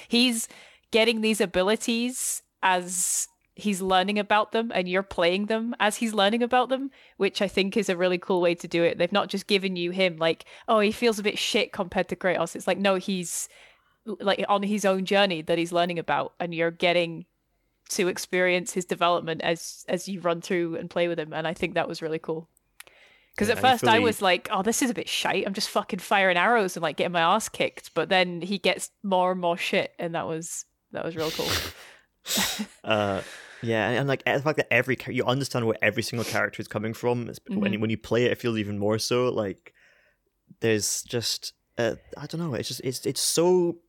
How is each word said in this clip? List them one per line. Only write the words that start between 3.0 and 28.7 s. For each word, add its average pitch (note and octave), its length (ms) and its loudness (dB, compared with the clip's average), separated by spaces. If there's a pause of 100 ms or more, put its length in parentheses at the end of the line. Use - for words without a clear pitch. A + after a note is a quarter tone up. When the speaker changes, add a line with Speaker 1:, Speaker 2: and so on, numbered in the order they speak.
Speaker 1:
he's G3 260 -2
learning F#3+ 380 2
about G#3 320 2
them, A3+ 240 -2
and F3+ 140 0
you're F#3 120 2
playing F#3 440 0
them A3+ 340 -2
as D4+ 160 2
he's A3 180 -4
learning G#3+ 300 2
about B3 240 2
them, C4 240 -4 (240)
which G3 260 0
I G3 60 0
think G3 300 0
is G3+ 100 0
a F#3+ 80 2
really F3+ 220 2
cool F3+ 240 0
way F3 140 4
to F3 120 -14
do E3+ 160 2
it. E3 140 2
They've F3 160 2
not G3 160 2
just G3 180 -6
given F#3+ 300 0
you F3 140 -2
him, F#3 260 0
like, D#3+ 260 0 (240)
"Oh, A3 140 4
he G#3 100 4
feels A3 280 0
a G3+ 40 -6
bit G3+ 160 -2
shit - 320 0
compared F#3 380 -4
to F#3 80 -6
Kratos." E3+ 360 -2
It's - 140 -6
like, F#3 100 0
no, G3 180 4
he's, F#3 520 -4 (580)
like, G3 440 -2
on G3+ 140 4
his G3+ 200 0
own F#3+ 220 2
journey G3 380 2
that E3+ 140 2
he's E3+ 140 0
learning F3 280 2
about, D3 380 -2
and F3 160 -6
you're E3 160 0
getting E3+ 580 0 (640)
to F3+ 180 2
experience F3+ 640 0
his F3+ 100 -2
development E3+ 580 0
as, - 460 -4
as F3+ 220 -4
you F#3+ 100 -8
run E3+ 220 -2
through E3+ 340 -2
and E3+ 140 -8
play F3 180 0
with E3+ 100 -2
him. D#3 140 -8
And D#3+ 160 -4
I D#3+ 60 -4
think E3 220 -4
that E3 120 0
was E3 140 -8
really D#3+ 180 -4
cool. D#3+ 300 -8 (880)
'Cause G3+ 120 0
Speaker 2:
Yeah, A#3 40 4
Speaker 1:
at G#3+ 60 0
Speaker 2:
and B3 80 4
he C4 60 8
Speaker 1:
first A#3+ 100 0
I B3 120 4
Speaker 2:
fully A3+ 80 6
Speaker 1:
was A3 180 0
like, F3+ 300 2
"Oh, F#3+ 120 -2
this A3+ 180 0
is B3+ 80 2
a A#3 40 -2
bit - 160 -6
shite. - 360 -2
I'm G3+ 80 -4
just G#3 160 -4
fucking G3+ 300 -4
firing F#3+ 380 4
arrows G3+ 400 2
and, E3 60 -4
like, D3+ 140 -2
getting F3+ 140 0
my E3+ 100 2
ass F#3 280 2
kicked." - 440 -4
But D#3+ 160 0
then F3+ 320 2
he F#3+ 160 -4
gets F#3 340 -2 (120)